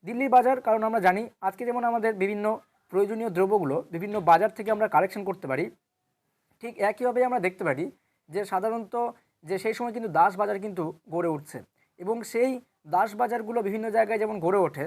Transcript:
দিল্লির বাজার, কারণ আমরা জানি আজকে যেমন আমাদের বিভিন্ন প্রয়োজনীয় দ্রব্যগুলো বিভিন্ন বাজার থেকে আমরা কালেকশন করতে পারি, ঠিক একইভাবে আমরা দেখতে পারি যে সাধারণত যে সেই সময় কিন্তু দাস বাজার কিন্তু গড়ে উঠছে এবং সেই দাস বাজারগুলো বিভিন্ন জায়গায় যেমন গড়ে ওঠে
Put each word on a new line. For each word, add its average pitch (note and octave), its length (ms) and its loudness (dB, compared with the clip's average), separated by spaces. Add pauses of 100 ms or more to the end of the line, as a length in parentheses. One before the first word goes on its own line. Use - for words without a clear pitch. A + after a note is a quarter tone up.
দিল্লির A#3+ 300 0
বাজার, B3+ 220 6 (100)
কারণ A3 220 4
আমরা A3 180 0
জানি F#3+ 160 2 (240)
আজকে G3 220 -4
যেমন A#3+ 220 -2
আমাদের A3+ 200 0 (100)
বিভিন্ন G#3 240 -2 (460)
প্রয়োজনীয় G#3 440 0
দ্রব্যগুলো F#3 400 2 (160)
বিভিন্ন G3+ 240 -6 (160)
বাজার F3+ 260 6
থেকে G#3+ 180 -6
আমরা G#3+ 200 0
কালেকশন F#3+ 340 2
করতে F#3 220 -6
পারি, C3 140 -2 (960)
ঠিক A#3 100 -10 (160)
একইভাবে B3 380 -2
আমরা B3 200 0
দেখতে F#3 200 -6
পারি C#3+ 160 0 (460)
যে F3 120 -4 (100)
সাধারণত A3 440 -2 (540)
যে F#3+ 140 -2
সেই A3 140 0
সময় A#3+ 180 -6
কিন্তু A3+ 220 -6
দাস F#3 140 6 (100)
বাজার G3+ 240 0
কিন্তু F#3 180 -6 (300)
গড়ে E3+ 220 0
উঠছে D3 220 -12 (420)
এবং G3 160 -2 (160)
সেই B3 200 2 (420)
দাস G#3 160 2 (120)
বাজারগুলো A3+ 460 -2
বিভিন্ন A3 180 -4 (100)
জায়গায় A3 280 2
যেমন G#3+ 120 -4 (100)
গড়ে G3 220 4
ওঠে C#3+ 200 -6